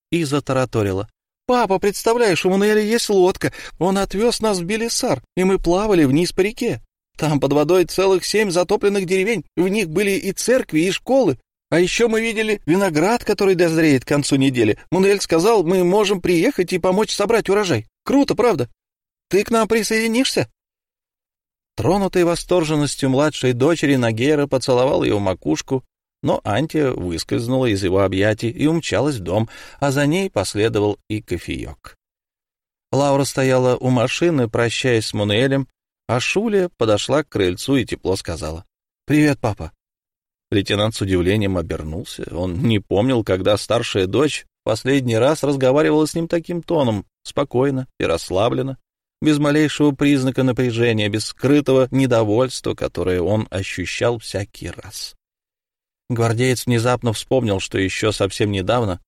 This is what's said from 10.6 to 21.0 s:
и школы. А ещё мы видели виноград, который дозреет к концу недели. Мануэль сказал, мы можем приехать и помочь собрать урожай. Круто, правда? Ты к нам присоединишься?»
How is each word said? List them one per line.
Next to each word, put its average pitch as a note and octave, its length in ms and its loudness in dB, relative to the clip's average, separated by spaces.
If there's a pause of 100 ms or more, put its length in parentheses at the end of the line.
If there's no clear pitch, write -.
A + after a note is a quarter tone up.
и F#3 100 0
школы. A3+ 480 0 (300)
А D#3 100 2
ещё G3+ 300 2
мы A3 100 0
видели A3 460 -2
виноград, F#3 580 2
который G3 320 2
дозреет D#3+ 480 2
к - 60 -8
концу C#3+ 260 0
недели. B2 420 2 (140)
Мануэль F#3+ 300 2
сказал, F#3 420 2
мы F3+ 220 2
можем G3 340 2
приехать F3+ 540 0
и F3+ 60 0
помочь F#3+ 360 0
собрать G3+ 320 0
урожай. F#3 400 0 (160)
Круто, C4+ 320 2
правда? F#3+ 340 2 (600)
Ты G3+ 160 2
к - 60 -4
нам A3+ 180 2
присоединишься?» A3+ 800 0 (1300)